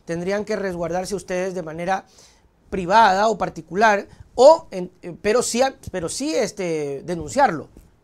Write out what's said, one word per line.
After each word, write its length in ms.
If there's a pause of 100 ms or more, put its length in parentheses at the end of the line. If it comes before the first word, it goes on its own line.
tendrían 400
que 100
resguardarse 580
ustedes 420
de 60
manera 440 (640)
privada 580
o 100
particular, 680 (280)
o 360
en, 200 (100)
eh, 200
pero 220
sí, 180 (300)
pero 160
sí, 260
este, 720
denunciarlo. 640 (360)